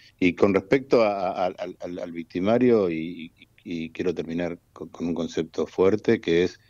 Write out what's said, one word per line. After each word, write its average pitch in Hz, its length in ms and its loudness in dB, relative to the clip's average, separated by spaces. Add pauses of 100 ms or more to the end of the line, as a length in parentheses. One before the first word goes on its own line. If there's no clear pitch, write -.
(200)
Y 90 140 2
con 101 220 2
respecto 127 480 2
a, 98 260 0
a, 92 160 -2
al, 90 340 -6
al, 87 200 -10
al 90 120 -10
victimario, 101 800 2
y, 82 420 -6 (320)
y, 82 220 -6
y 80 60 -12
quiero 90 240 -4
terminar 85 440 -6 (140)
con, 78 160 -16
con - 180 -8
un 87 60 -2
concepto 80 540 -4
fuerte, 98 520 2
que 85 240 2
es, - 160 -4 (100)